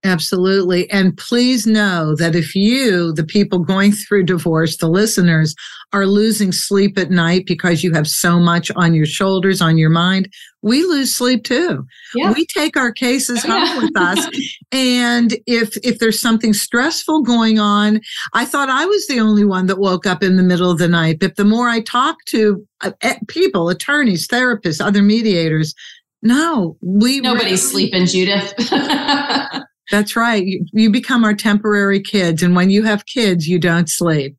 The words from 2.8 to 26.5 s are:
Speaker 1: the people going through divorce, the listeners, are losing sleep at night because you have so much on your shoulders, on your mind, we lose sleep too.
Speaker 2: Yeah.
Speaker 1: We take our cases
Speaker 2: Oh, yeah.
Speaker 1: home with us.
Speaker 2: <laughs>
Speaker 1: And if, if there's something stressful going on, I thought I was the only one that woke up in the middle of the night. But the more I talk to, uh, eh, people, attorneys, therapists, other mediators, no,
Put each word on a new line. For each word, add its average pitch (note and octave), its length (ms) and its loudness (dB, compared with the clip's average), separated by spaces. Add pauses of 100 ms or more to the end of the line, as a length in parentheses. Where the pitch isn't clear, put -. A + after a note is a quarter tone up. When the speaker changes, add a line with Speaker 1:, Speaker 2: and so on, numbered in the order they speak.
Speaker 1:
the D#3 120 -4
people G3 340 0
going F#3+ 320 2
through G#3 340 0
divorce, E3 520 0
the E3 120 -2
listeners, E3+ 640 2 (400)
are G3 140 0
losing G#3 460 2
sleep G3+ 440 0
at F3+ 140 -2
night F3 360 2
because F3 360 0
you F3+ 100 0
have D#3 140 0
so F3 320 0
much E3+ 380 2
on E3+ 180 2
your D#3 120 2
shoulders, F#3+ 540 0
on D#3+ 180 2
your D#3+ 120 4
mind, F#3 380 0 (340)
we B3+ 220 0
lose C#4+ 300 0
sleep B3 280 0
too. A#3+ 420 -2 (300)
Speaker 2:
Yeah. C4 180 0
Speaker 1:
We D#4+ 140 0
take D#4+ 300 -4
our B3 160 0
cases B3 520 -2
Speaker 2:
Oh, D#4 40 -4
yeah. D#4+ 180 0
Speaker 1:
home D4 180 -2
with - 120 -2
us. F#3+ 360 -2
Speaker 2:
<laughs> - 400 -10
Speaker 1:
And B3 640 0 (100)
if, A#3 360 -2
if B3 160 -2
there's A3 220 0
something A3+ 320 0
stressful D4+ 680 -2
going A3+ 360 2
on, G#3 420 2 (320)
I A3+ 120 -2
thought C#4 240 -2
I C4 160 0
was G4+ 220 0
the B3 140 -2
only G#3+ 240 4
one F#3 220 0
that F#3+ 120 -2
woke F#3+ 280 0
up F#3+ 160 -2
in F#3 140 2
the F#3 60 4
middle F3+ 280 2
of E3 80 0
the E3+ 100 2
night. E3 300 2
But F#3+ 180 -2
the G3+ 80 0
more A3+ 240 2
I A#3 120 0
talk C4 360 -2 (120)
to, G#3+ 360 0 (180)
uh, G3 80 -4 (100)
eh, C4 160 -2 (120)
people, G3 420 0
attorneys, G#3+ 580 -2
therapists, A#3+ 560 -2
other G3+ 180 2
mediators, E3+ 680 2 (500)
no, A#3+ 580 0